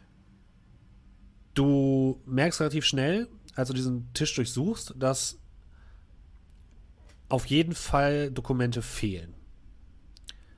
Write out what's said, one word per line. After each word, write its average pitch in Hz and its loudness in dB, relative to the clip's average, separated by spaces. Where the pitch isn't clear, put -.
Du 135 4
merkst 135 2
relativ 151 0
schnell, 175 0
als 131 -2
du 131 -4
diesen 127 -4
Tisch - 0
durchsuchst, 139 -2
dass 131 -2
auf 131 -2
jeden 160 2
Fall 143 0
Dokumente 123 -2
fehlen. 90 -6